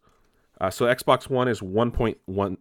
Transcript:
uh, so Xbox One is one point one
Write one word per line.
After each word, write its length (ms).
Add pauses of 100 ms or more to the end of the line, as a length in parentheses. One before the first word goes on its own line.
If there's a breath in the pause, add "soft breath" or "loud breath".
(600)
uh, 100
so 160
Xbox 440
One 180
is 140
one 300
point 340
one 360